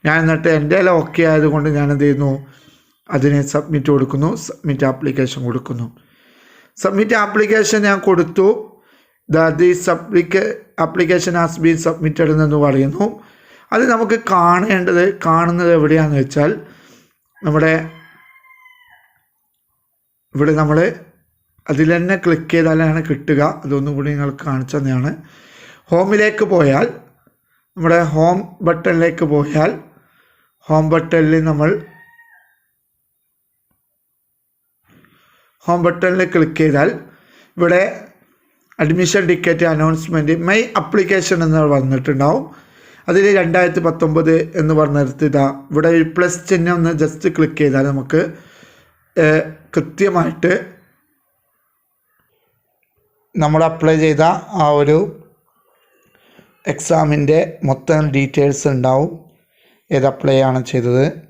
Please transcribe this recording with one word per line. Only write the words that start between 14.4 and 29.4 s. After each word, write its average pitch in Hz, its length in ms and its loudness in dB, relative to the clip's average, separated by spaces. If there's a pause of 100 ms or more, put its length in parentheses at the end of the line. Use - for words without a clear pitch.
കാണുന്നത് 170 520 2
എവിടെയാണെന്ന് 151 440 2
വെച്ചാൽ 147 280 0 (960)
നമ്മുടെ 156 280 0 (2500)
ഇവിടെ 147 260 0
നമ്മൾ 151 160 2 (920)
അതിൽ 151 240 2
തന്നെ 180 200 -2 (100)
ക്ലിക്ക് 165 300 -2
ചെയ്താലാണ് 160 520 0
കിട്ടുക. 143 340 -2 (240)
അതൊന്നും 139 320 -4
കൂടി 143 160 -4
നിങ്ങൾക്ക് 143 360 -6
കാണിച്ചു 131 280 -6
തന്നെയാണ്. 135 340 -2 (800)
ഹോമിലേക്ക് 208 540 2 (100)
പോയാൽ, 151 320 2 (880)
നമ്മുടെ 170 240 2 (140)
ഹോം 165 240 2 (300)
ബട്ടണിലേക്ക് 165 580 0 (100)
പോയാൽ, 151 360 0 (960)